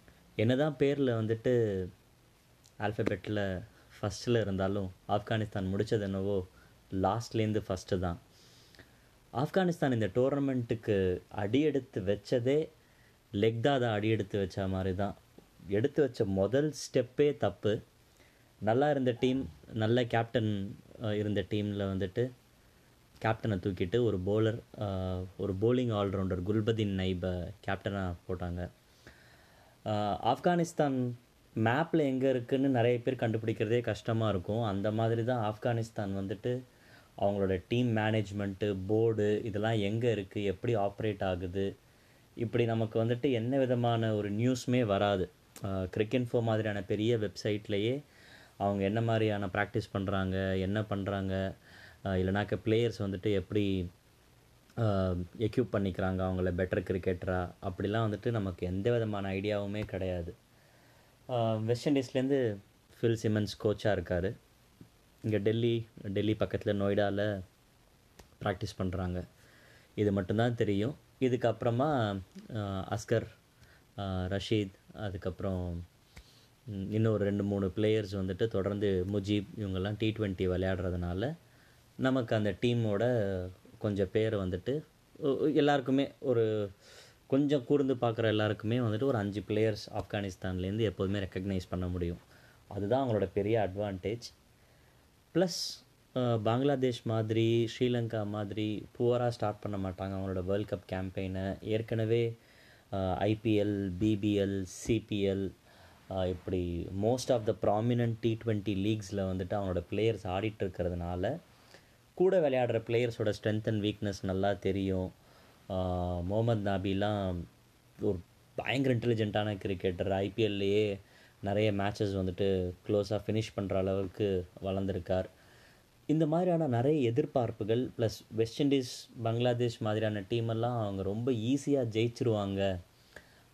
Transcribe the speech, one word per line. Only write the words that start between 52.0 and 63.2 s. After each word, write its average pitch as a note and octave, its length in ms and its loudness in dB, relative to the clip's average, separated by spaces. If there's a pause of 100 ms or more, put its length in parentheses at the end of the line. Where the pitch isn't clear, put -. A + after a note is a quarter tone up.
அஹ், F#2+ 120 0
இல்லைனாக்க G2 480 0
பிளேயர்ஸ் A2 380 2
வந்துட்டு G2 300 -2
எப்படி, F#2+ 580 0 (840)
அஹ், F#2+ 480 2 (140)
எக்யூப் A2+ 340 0
பண்ணிக்கிறாங்க F#2+ 480 0
அவங்கள F#2 340 0
பெட்டர் F#2 280 0
கிரிக்கெட்டரா, F2+ 680 -2 (100)
அப்படிலாம் G2+ 500 -2
வந்துட்டு G#2 180 -2
நமக்கு G2 360 -2
எந்த G2 260 0
விதமான G#2+ 360 -2
ஐடியாவுமே G2+ 560 -2
கிடையாது. F2+ 500 -4 (920)
அஹ், A2+ 360 0
வெஸ்ட் A#2+ 240 0
இண்டீஸ்லேருந்து C3 680 2 (440)
ஃபில் A2+ 220 4